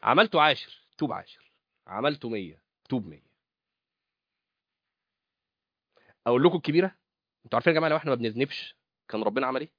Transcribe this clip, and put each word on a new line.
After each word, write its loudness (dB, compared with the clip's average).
عملته 4
عاشر، 0
توب -2
عاشر. -14
عملته -4
مية، -8
توب -4
مية. -20
أقول 4
لكم 6
الكبيرة، 0
أنتوا -2
عارفين 2
يا 2
جماعة، 0
لو 0
إحنا -4
ما 2
بنذنبش -4
كان -6
ربنا -2
عمل -4
إيه؟ -14